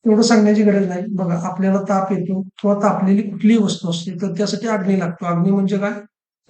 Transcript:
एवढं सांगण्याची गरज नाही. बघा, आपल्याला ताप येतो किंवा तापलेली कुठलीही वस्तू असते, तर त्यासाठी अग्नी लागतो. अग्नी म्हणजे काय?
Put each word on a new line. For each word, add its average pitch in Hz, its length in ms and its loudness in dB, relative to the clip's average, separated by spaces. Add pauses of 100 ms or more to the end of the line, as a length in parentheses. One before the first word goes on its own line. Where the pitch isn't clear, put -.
एवढं 214 160 4
सांगण्याची 208 420 4
गरज 196 240 2
नाही. 180 220 -6
बघा, 170 260 -2
आपल्याला 190 460 -2
ताप 190 300 -2
येतो 190 300 -4
किंवा 202 340 -2
तापलेली 196 460 2
कुठलीही 220 380 2
वस्तू 175 300 -2
असते, 170 320 -6
तर 190 100 -4
त्यासाठी 202 360 -4
अग्नी 196 320 0
लागतो. 170 260 -6
अग्नी 175 260 2
म्हणजे 196 260 2
काय? 202 160 -2 (560)